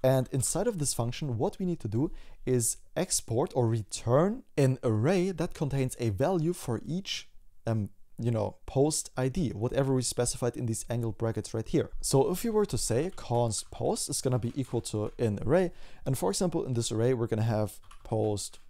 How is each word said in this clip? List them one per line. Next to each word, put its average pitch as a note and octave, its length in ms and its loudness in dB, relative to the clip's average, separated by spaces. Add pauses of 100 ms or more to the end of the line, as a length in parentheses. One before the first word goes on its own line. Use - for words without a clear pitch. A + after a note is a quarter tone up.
And C3 300 4
inside D#3+ 340 0
of A3 120 0
this C#3+ 160 0
function, A#2+ 440 -2
what E3+ 200 0
we F#3 80 -2
need F3 140 -2
to - 80 -4
do A#2+ 220 0 (360)
is B2 320 2 (180)
export D3 580 0
or A#2+ 140 4
return C3 760 2 (140)
an C3 260 4
array D3+ 480 4
that E3 240 -4
contains C3+ 460 0
a A#2+ 80 2
value D#3+ 460 2
for A#2 300 -4
each, - 440 -6 (380)
um, A2 240 0 (280)
you A#2 120 0
know, G#2 340 0
post D3 520 2
I C3 120 0
D, B2+ 220 0
whatever B2+ 440 0
we B2+ 80 2
specified - 540 0
in B2 100 -4
these A2 220 -4
angled A#2 300 -2
brackets A2 340 -2
right A2 160 -4
here. C#3+ 220 2 (100)
So C3+ 320 4
if F3+ 100 -2
you A#3 100 0
were G#3 140 4
to - 120 -2
say C#3+ 360 0
const A#2+ 560 -2
post - 380 -2
is - 140 -4
gonna B2 160 2
be A#2 180 -2
equal B2 240 -2
to G#2+ 380 -2
an G#2+ 260 2
array, E3+ 280 4 (340)
and C3 100 0
for F3+ 140 0
example, F3+ 340 0
in C3 80 -4
this A#2 180 0
array, A#2 220 2
we're A#2 140 0
gonna G#2+ 160 0
have G#2+ 360 0 (240)
post G#2+ 680 -2